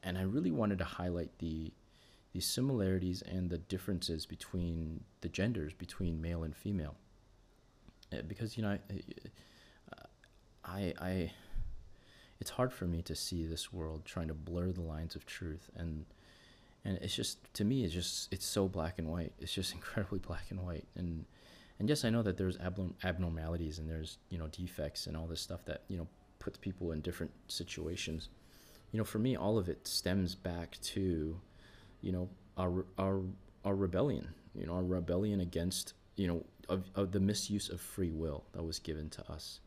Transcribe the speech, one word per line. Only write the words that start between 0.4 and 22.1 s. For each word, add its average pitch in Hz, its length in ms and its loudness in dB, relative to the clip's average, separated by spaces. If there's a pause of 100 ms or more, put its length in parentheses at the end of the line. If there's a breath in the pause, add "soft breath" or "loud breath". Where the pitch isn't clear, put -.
wanted 104 260 4
to 92 60 4
highlight 87 560 -2
the, 80 320 -2 (600 loud breath)
the 90 60 0
similarities 95 840 4
and 90 280 0
the 85 80 0
differences 85 680 0
between 82 760 -2 (200)
the 85 60 -2
genders, 92 440 2
between 85 500 -2
male 82 220 0
and 78 100 -2
female. 85 400 -2 (1160)
Uh, - 160 -2
because, 104 300 -4
you 110 40 0
know, 101 160 2 (1800 loud breath)
I, - 80 -10
I, 92 300 0
I, 90 320 0 (1040 loud breath)
it's - 120 -6
hard 127 200 2
for - 140 -6
me 85 160 2
to 80 140 -4
see 82 320 -2
this 80 260 -4
world 80 320 -4
trying 85 240 -2
to 78 60 -2
blur 85 380 0
the 87 100 -2
lines 80 340 -4
of 76 80 -12
truth. - 500 -8
And, 78 300 -4 (800 loud breath)
and 98 160 2
it's - 160 -2
just, - 220 -2 (160)
to 104 100 2
me, 123 200 6
it's 82 100 2
just, - 360 -2
it's 95 140 -4
so 98 240 4
black 87 300 -2
and 82 100 0
white. 85 300 -2
It's - 160 -4
just 92 180 0
<laughs> - 0 -
incredibly - 460 -2
black - 320 -4
and 95 100 -4
white. 87 240 -4 (120)
And, 85 280 -2 (540 loud breath)
and 107 100 2
yes, 147 160 2
I 117 60 4